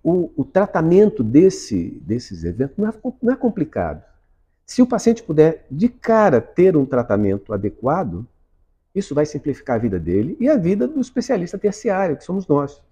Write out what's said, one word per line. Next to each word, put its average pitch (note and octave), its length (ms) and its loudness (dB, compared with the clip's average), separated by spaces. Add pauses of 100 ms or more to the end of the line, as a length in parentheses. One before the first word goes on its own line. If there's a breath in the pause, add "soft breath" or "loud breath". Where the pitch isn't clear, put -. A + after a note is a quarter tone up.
o, F3 340 -2
o C#3 80 -2
tratamento F#3+ 760 2
desse, A#2+ 800 2
desses F#2 420 -8
eventos G2+ 320 -6
não G#3 120 -2
é, A3+ 40 -6 (300)
não A#3+ 100 2
é C4+ 40 -4
complicado. G#2+ 680 -4 (640)
Se - 160 0
o B3 40 6
paciente A#3 360 0
puder, D#3 480 2
de E3 180 0
cara, G#3+ 520 2
ter F3+ 360 2
um C#3 80 2
tratamento G#2 680 -2
adequado, A2 720 -4 (680)
isso G3 200 -6
vai D3 120 2
simplificar C#3 500 -6
a - 20 -4
vida G#2+ 200 -2
dele G2 420 -2
e A#3+ 80 2
a D4+ 80 4
vida G3+ 300 0
do D4 140 -6
especialista A#3+ 560 -4
terciário, G3 600 -2
que - 80 -20
somos F#3 240 -6
nós. C#3+ 440 -2